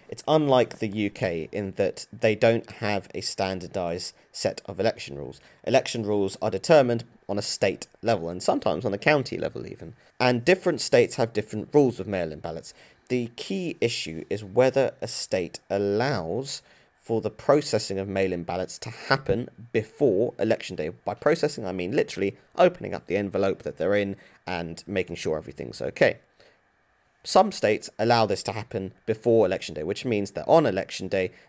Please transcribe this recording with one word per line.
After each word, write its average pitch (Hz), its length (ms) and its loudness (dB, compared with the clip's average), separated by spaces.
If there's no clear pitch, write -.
it's - 180 -12
unlike 139 540 4
the 110 80 -2
U 101 200 -2
K 87 440 -4
in 98 200 -4
that - 400 -2
they 110 220 2
don't 117 380 4
have 104 420 -4
a 92 60 -8
standardised 90 920 -4
set - 340 -4
of 90 140 -6
election 98 360 -2
rules. - 240 -12
Election 120 380 0
rules 101 400 0
are 110 80 0
determined 120 540 4
on 101 100 -2
a 104 40 -2
state - 440 -2
level 98 260 0
and 90 140 -6
sometimes 117 420 0
on 101 80 -2
a 101 60 -2
county 147 400 2
level - 280 -6
even. - 280 -14
And 123 260 2
different 170 360 4
states - 340 4
have 117 180 0
different 107 400 -6
rules 139 260 4
with 95 100 -8
mail-in 85 320 -4
ballots. 80 340 -10
The 123 280 0
key 185 440 -4
issue 80 480 -4
is 104 140 -4
whether 127 580 2
a 107 60 -8
state - 540 -4
allows 101 880 -2
for 113 200 -2
the 104 100 -2
processing 120 680 2
of 98 80 -4
mail-in 95 340 0
ballots 90 380 -6
to 120 100 -10
happen 123 580 -2
before 113 680 2
Election 107 340 -2
Day. 78 140 -4
By 92 100 -4
processing, 151 500 0
I 92 80 -6
mean 92 200 -4
literally - 440 -2
opening 107 360 2
up - 120 -10
the 92 100 0
envelope 98 460 0
that - 140 -8
they're 92 180 0
in 98 220 0
and 85 420 -6
making 90 300 -4
sure 78 220 -2
everything's 69 420 -12
okay. 117 380 2
Some 196 300 4
states - 460 0
allow 113 280 4
this 98 180 -2
to 101 80 -4
happen 101 400 -6
before 110 400 4
Election 92 280 -2
Day, 76 80 -6
which 92 220 -4
means 104 280 -2
that - 160 -8
on 160 180 6
Election 95 400 -4
Day, 92 240 0